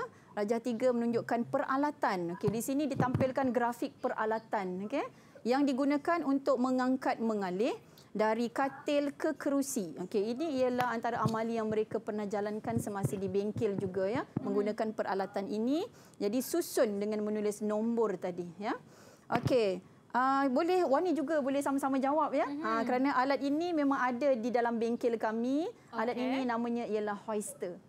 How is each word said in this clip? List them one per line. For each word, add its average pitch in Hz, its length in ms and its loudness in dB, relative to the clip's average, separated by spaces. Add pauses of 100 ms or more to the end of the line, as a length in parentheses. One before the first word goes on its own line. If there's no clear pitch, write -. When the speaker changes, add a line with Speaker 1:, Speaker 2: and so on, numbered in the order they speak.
(340)
Speaker 1:
rajah 208 260 0
tiga 247 300 0
menunjukkan 233 560 0
peralatan. 262 880 0
Okey, 202 160 -2
di 202 120 -2
sini 277 260 -2
ditampilkan 254 680 0
grafik 240 460 -2
peralatan, 214 880 -2
okey, 311 160 -2 (380)
yang 254 180 2
digunakan 285 640 2
untuk 277 320 2
mengangkat 254 600 0
mengalih 214 560 0 (340)
dari 220 380 0
katil 277 640 0
ke 311 220 -2
kerusi. 269 640 -2
Okey, 196 340 -2
ini 262 280 -2
ialah 247 320 2
antara 226 300 -2
amali 226 340 0
yang 220 120 -2
mereka 214 300 0
pernah 214 280 -4
jalankan 214 520 -4
semasa 202 380 -4
di 196 120 -4
bengkel 202 480 0
juga, 190 300 -2
ya, 240 200 -2
Speaker 2:
Mhm. - 160 -4
Speaker 1:
menggunakan - 500 0
peralatan 196 560 2
ini. 247 360 2 (340)
Jadi 202 220 2
susun 254 580 2
dengan 214 220 0
menulis 208 400 0
nombor 214 560 2
tadi, 180 300 -4 (120)
ya. 208 180 -4 (520)
Okey, 226 520 2 (320)
ah, 269 340 2
boleh, 339 380 4
Wani 320 280 2
juga 302 280 0
boleh 269 200 0
sama-sama 277 380 0
jawab, 269 340 2
ya. 277 140 2
Speaker 2:
Mhm. 285 160 -6
Speaker 1:
Ah, 226 220 0
kerana 254 340 2
alat 262 240 2
ini 302 300 0
memang 277 260 2
ada 254 340 2
di 233 180 0
dalam 233 260 2
bengkel 233 420 0
kami. 240 500 0 (220)
Alat 233 240 -2
Speaker 2:
Okey. 247 100 -2
Speaker 1:
ini 254 200 0
namanya 233 420 -2
ialah 208 300 -2 (100)
hoister. 202 640 -6